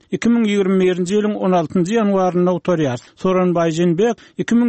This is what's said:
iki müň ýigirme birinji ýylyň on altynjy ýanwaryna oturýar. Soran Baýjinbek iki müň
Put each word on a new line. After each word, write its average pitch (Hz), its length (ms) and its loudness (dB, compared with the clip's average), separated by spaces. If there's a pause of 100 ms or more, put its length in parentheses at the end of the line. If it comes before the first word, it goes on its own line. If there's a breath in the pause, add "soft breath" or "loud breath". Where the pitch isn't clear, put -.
(100)
iki - 180 -2
müň 233 220 2
ýigirme 190 300 2
birinji 185 340 0
ýylyň 208 200 0 (100)
on 185 80 2
altynjy 180 420 0
ýanwaryna 185 640 0
oturýar. 156 400 -2 (180)
Soran 185 380 0
Baýjinbek 170 640 0 (200 loud breath)
iki - 160 -2
müň 240 140 2